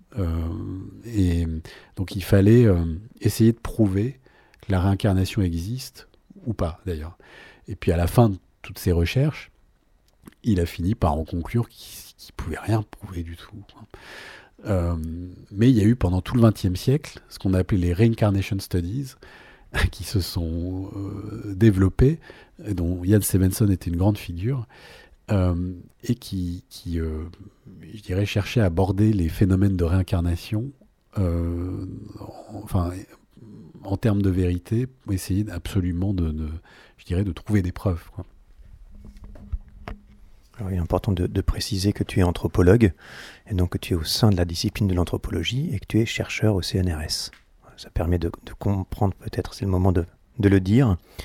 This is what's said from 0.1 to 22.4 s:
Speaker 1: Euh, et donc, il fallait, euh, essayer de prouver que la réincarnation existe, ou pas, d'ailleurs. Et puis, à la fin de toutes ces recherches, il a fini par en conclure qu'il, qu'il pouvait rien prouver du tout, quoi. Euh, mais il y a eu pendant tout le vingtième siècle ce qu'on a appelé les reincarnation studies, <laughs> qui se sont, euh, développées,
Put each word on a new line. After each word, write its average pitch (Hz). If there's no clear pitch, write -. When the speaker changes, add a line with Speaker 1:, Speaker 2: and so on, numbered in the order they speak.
Speaker 1:
Euh, 98
et 87
donc, 95
il 92
fallait, 107
euh, 87
essayer 113
de -
prouver 107
que -
la 92
réincarnation 95
existe, 90
ou 113
pas, 85
d'ailleurs. 82
Et -
puis, -
à 82
la 85
fin 117
de 95
toutes -
ces 95
recherches, 87
il 104
a 85
fini 87
par 78
en 80
conclure 90
qu'il, -
qu'il -
pouvait -
rien 110
prouver 85
du 82
tout, -
quoi. -
Euh, 85
mais 110
il 123
y -
a 95
eu 113
pendant 90
tout -
le 123
vingtième 107
siècle -
ce -
qu'on 95
a 92
appelé 90
les 87
reincarnation 101
studies, 101
<laughs> -
qui -
se -
sont, 90
euh, 104
développées, 101